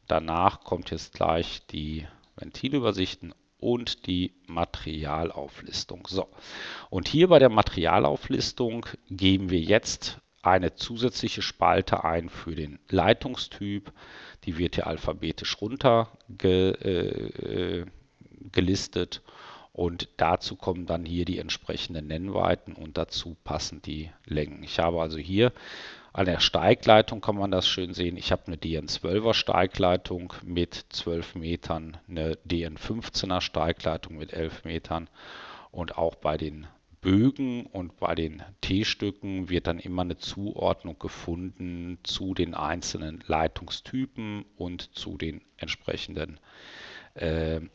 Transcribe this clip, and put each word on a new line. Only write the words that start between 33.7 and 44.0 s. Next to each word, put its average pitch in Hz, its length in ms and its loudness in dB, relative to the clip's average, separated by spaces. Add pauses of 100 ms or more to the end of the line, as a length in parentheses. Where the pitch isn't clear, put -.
mit 76 160 -12
elf 82 320 -6
Metern 82 460 -6 (640)
und 82 260 -8
auch 82 160 0
bei 78 220 -2
den 78 320 -6 (340)
Bögen 120 640 4
und 90 320 -8
bei 87 180 0
den 80 260 -2 (200)
T-Stücken 98 880 -2
wird 87 180 0
dann 85 100 0
immer 90 240 -4
eine 87 140 -4
Zuordnung - 800 -4
gefunden 87 1040 -8
zu 92 320 -4
den 85 200 0
einzelnen 82 720 -4
Leitungstypen 104 1200 -2 (120)